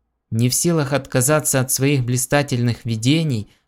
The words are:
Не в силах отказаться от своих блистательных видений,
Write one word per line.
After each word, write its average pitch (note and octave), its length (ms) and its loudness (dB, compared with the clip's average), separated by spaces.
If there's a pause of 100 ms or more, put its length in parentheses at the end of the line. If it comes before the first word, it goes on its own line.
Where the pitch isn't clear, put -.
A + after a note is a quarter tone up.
(300)
Не A#2 200 2
в - 40 -4
силах D#3 380 0
отказаться C3+ 680 0
от B2+ 120 -2
своих C3+ 320 0
блистательных B2 800 -2
видений, A#2+ 640 0 (200)